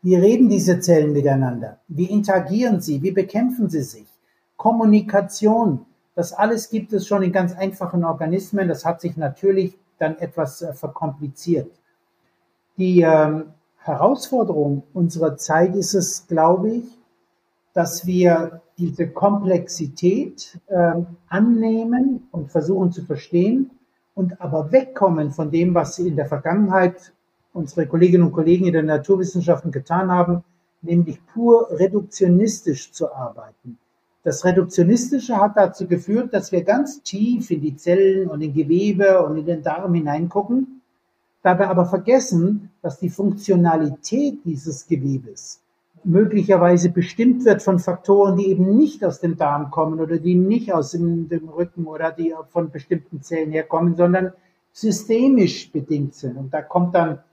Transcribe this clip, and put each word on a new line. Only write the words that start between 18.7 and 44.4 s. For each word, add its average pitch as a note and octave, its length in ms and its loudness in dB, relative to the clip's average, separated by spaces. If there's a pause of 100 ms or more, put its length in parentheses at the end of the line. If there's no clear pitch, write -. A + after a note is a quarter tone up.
diese E3+ 300 -4
Komplexität, F#3 1500 -2 (100)
ähm, F3 380 0 (220)
annehmen A3+ 1000 0
und D3+ 200 -10
versuchen F3 420 0
zu - 120 -12
verstehen F#3 680 -2 (440)
und F3+ 260 -4
aber D3+ 320 -4
wegkommen F3 600 0
von D3+ 180 -6
dem, E3+ 240 2
was E3+ 240 0
in F3 180 -2
der C#3+ 100 -2
Vergangenheit F3+ 880 0 (400)
unsere D#3+ 340 -6
Kolleginnen F3 380 4
und C#3+ 80 0
Kollegen E3+ 340 2
in E3 60 0
den D#3 140 0
Naturwissenschaften E3+ 840 0
getan E3+ 400 -4
haben, F3 340 0 (380)
nämlich E3+ 440 0
pur A#3 440 4
reduktionistisch F#3 1200 0
zu D#3 200 -6
arbeiten. A#2+ 680 -16 (460)
Das - 200 -4
Reduktionistische F#3+ 920 2
hat G#3 200 2
dazu F#3 300 2
geführt, G#3+ 460 -2
dass - 180 -4
wir F3 140 -2
ganz B3+ 380 -2
tief A3 480 -2
in D#3 100 -2
die C#3+ 160 -6
Zellen F#3+ 540 2
und D3+ 100 -8
in D3+ 140 -6
Gewebe F#3 680 2
und D#3 140 -2
in D3+ 80 -6
den D#3+ 180 -4
Darm F3 300 -4
hineingucken, F3 880 -2 (640)
dabei F#3 260 2
aber F3+ 160 2
vergessen, G3 880 0 (100)
dass - 180 -10
die F3 120 -6
Funktionalität F#3 1400 0